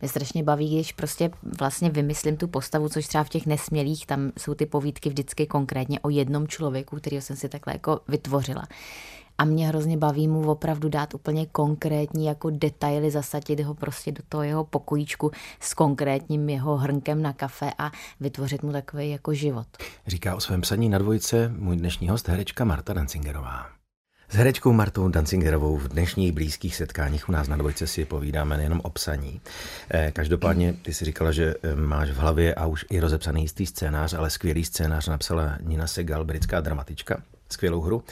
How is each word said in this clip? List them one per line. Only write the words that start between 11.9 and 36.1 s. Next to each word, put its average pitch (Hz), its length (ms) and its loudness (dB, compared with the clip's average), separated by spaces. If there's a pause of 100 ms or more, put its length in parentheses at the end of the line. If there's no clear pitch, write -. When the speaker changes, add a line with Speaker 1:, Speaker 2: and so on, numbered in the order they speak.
Speaker 1:
jako 151 240 -2
detaily, 147 640 2
zasatit 147 480 -2
ho 147 140 -2
prostě 147 380 -6
do 143 180 -10
toho 151 140 -2
jeho 156 200 0
pokojíčku 151 680 -2 (280)
s - 140 -6
konkrétním 147 760 2
jeho 143 280 0
hrnkem 143 440 0
na 143 120 0
kafe 139 440 -4
a 147 140 -4 (280)
vytvořit 135 440 -4
mu 147 80 -2
takový 143 380 -6
jako 147 240 -4
život. 139 340 -2 (400)
Speaker 2:
Říká 90 280 -2
o 92 40 -4
svém 90 220 0
psaní 107 280 2
na 101 80 6
Dvojce 110 600 2
můj 90 200 0
dnešní 85 320 0
host, 113 200 0
herečka 98 360 -2
Marta 85 280 0
Dancingerová. 71 720 -4 (640)
S 101 60 -2
herečkou 127 380 6
Martou 101 360 4
Dancingerovou 78 680 4
v 67 100 -4
dnešních 87 440 2
blízkých 78 440 -2
setkáních 76 540 -2
u - 20 2
nás 76 160 2
na 73 100 0
Dvojce 73 300 0
si 78 180 -2
povídáme 73 520 0
nejenom 78 260 2
o - 60 -6
psaní. 71 520 -4 (500)
Eh, 78 200 2
každopádně 85 600 2
ty 85 200 -8
si 82 120 -6
říkala, 80 260 0
že, 78 320 2
eh, 76 120 -2
máš 73 340 0
v 67 80 -4
hlavě 80 380 4
a 85 100 0
už 78 240 -2
i 95 100 2
rozepsaný 78 420 2
jistý 78 240 -2
scénář, 78 480 -2
ale 80 160 0
skvělý 82 360 0
scénář 78 420 0
napsala 78 540 0
Nina 80 260 0
Segal, 80 380 -2